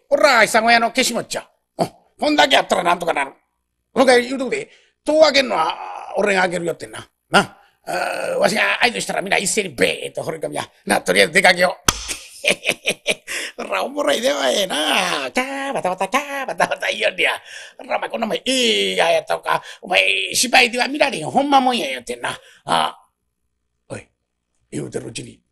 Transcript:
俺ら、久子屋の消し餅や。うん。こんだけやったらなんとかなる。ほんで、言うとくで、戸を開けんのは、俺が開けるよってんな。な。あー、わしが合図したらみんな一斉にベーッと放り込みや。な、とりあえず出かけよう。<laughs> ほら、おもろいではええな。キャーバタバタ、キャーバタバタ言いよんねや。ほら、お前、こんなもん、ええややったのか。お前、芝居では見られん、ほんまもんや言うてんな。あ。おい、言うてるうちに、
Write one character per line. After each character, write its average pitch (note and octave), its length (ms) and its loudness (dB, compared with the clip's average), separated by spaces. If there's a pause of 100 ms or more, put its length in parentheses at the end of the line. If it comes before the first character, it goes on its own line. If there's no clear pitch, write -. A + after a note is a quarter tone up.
俺 D4+ 120 2
ら、 C4+ 200 6
久 A3 200 4
子 A3+ 100 4
屋 A#3 80 8
の A3+ 100 2
消 B3+ 140 0
し A#3+ 100 0
餅 - 240 -6
や。 - 120 -10 (300)
う E3+ 40 0
ん。 - 80 -4 (280)
こ C#4 100 0
ん D4+ 60 2
だ D4 120 4
け C4 80 2
や G#3 60 4
っ E3+ 60 -6
た A3 80 2
ら F#3+ 80 0
な F3 100 2
ん F3 60 0
と F3 60 -6
か E3 80 0
な C#3+ 120 0
る。 C3+ 80 -14 (600)
ほ A3+ 100 2
ん - 20 6
で、 B3+ 160 6
言 B3 140 -4
う - 20 -6
と C4 80 -4
く A#3+ 60 -4
で、 - 180 -4 (340)
戸 D4+ 140 2
を D#4 60 8
開 D4 100 6
け C#4 80 6
ん B3+ 80 -2
の G3 60 -2
は、 E3 200 0 (420)
俺 G3 180 2
が F#3 60 2
開 F#3 100 0
け F3 80 -6
る E3+ 60 -6
よ D#3+ 80 -2
っ - 20 -6
て - 100 -14
ん A2 60 -18
な。 A2+ 180 -16 (200)
な。 - 280 2 (260)
あ - 80 -8 (440)
ー、 - 20 0
わ F#3+ 100 4
し G#3+ 80 2
が G3+ 280 0
合 B3 80 2
図 G3 100 -6
し - 60 -6
た F#3+ 60 -6
ら - 80 -2
み F#3+ 80 -8
ん - 20 -2
な E3 80 2
一 G3 80 -2
斉 - 160 0
に G2 60 -6
ベ - 400 -2
ー - 20 -10
ッ - 20 -20
と C#3 80 -8
放 C#3+ 100 -6
り D#3+ 60 -8
込 D#3 120 -8
み D3 60 -10
や。 C3 140 -6 (160)
な、 - 160 0
と - 100 -2
り - 100 4
あ - 20 8
え - 40 4
ず D3+ 60 -8
出 F#3 80 4
か F#3 120 6
け F3 80 0
よ F3+ 180 2
う。 - 120 -2 (1700)
<laughs> A#3+ 60 -8
ほ - 100 -6
ら、 F#3+ 100 -2
お - 60 -6
も C#4+ 140 -6
ろ D4+ 100 2
い A3 80 -2
で B3+ 100 0
は C#4 180 0
え G#3 120 0
え F#3 60 -2
な。 F3+ 640 -2
キ B3+ 100 -2
ャ C#4 300 -6
ー - 20 -6
バ G3 80 -4
タ - 80 -4
バ F3+ 80 -4
タ、 F#3+ 100 -2
キ B3 100 -2
ャ C#4 260 -6
ー B3 40 -8
バ A3 80 -8
タ F3 120 0
バ - 100 -4
タ G3 100 -4
言 G3+ 100 -2
い - 40 -10
よ G#3 100 0
ん F#3+ 40 -16
ね E3+ 80 -2
や。 C3 80 2 (460)
ほ - 80 -18
ら、 E3+ 120 -2
お - 20 -4
前、 B3+ 100 -6
こ - 80 -6
ん A3+ 40 -4
な A3+ 60 -2
も G3 60 -2
ん、 - 40 -2
え - 80 -8
え A3 500 0
や E3+ 140 2
や E3 120 2
っ D#3 40 -18
た - 80 -2
の E3 80 -4
か。 D#3+ 220 -2 (180)
お - 60 -16
前、 F#3+ 460 2
芝 B3+ 280 4
居 A#3+ 100 2
で B3 80 -4
は B3 80 0
見 C#4+ 120 -6
ら C#4+ 100 4
れ G#3 100 -6
ん、 D3+ 100 -6
ほ F3+ 120 0
ん C#4+ 80 -2
ま C#4 100 6
も B3+ 120 2
ん A#3+ 60 0
や G#3 100 -4
言 C4 120 -8
う A#3+ 40 -16
て A#3+ 120 -10
ん A#3+ 60 -14
な。 - 180 -6 (260)
あ。 - 420 -2 (840)
お - 80 -10
い、 - 100 -14 (640)
言 D2 120 -8
う B1+ 80 -10
て - 80 -8
る B1+ 80 -12
う B1 40 -12
ち A1+ 120 -12
に、 A#1 180 -18 (100)